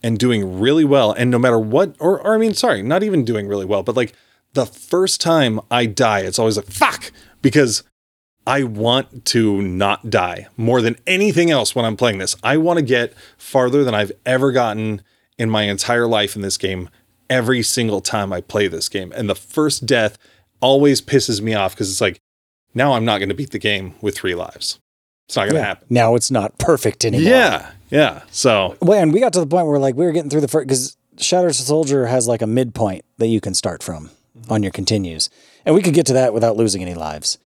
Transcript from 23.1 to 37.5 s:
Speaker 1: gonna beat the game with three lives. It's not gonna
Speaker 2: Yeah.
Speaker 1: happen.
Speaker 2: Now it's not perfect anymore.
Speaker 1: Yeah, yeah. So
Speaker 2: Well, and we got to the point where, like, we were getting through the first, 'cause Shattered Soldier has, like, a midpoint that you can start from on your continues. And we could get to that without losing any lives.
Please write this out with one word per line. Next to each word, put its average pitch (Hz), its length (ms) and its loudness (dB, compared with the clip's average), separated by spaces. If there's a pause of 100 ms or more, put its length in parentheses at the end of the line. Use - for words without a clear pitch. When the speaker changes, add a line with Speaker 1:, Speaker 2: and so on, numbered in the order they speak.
Speaker 1:
gonna 98 160 -4
beat 131 160 -8
the 104 80 -10
game 95 440 -4
with 101 120 -2
three 92 200 -4
lives. - 440 -10 (480)
It's - 100 -8
not 101 120 0
gonna 151 120 0
Speaker 2:
Yeah. 113 40 -2
Speaker 1:
happen. 98 240 -8
Speaker 2:
Now 120 260 4
it's 120 160 -2
not 107 280 -2
perfect - 480 0
anymore. 135 240 0
Speaker 1:
Yeah, 220 400 2 (200)
yeah. 131 300 2 (100)
So 101 500 0
Speaker 2:
Well, 196 200 4
and 160 120 4
we 202 80 2
got 240 120 2
to 180 80 0
the 160 60 -2
point 170 220 0
where, 147 120 2
like, 135 160 0
we 165 80 0
were 170 80 0
getting 156 180 -2
through 151 120 2
the 131 60 -2
first, 139 200 0
'cause 131 280 -2 (220)
Shattered 180 380 0
Soldier 139 500 0
has, 120 220 0
like, 117 140 0
a 113 40 -2
midpoint 113 580 -2 (140)
that 113 100 0
you 110 120 2
can 95 140 -8
start - 280 -6
from 78 280 -12 (400)
on 110 120 0
your 95 100 -4
continues. 92 580 -4 (340)
And 156 100 4
we 202 60 6
could 180 140 0
get 165 120 4
to 135 60 0
that 127 220 2
without 113 240 2
losing 101 240 0
any 90 100 -8
lives. 78 540 -8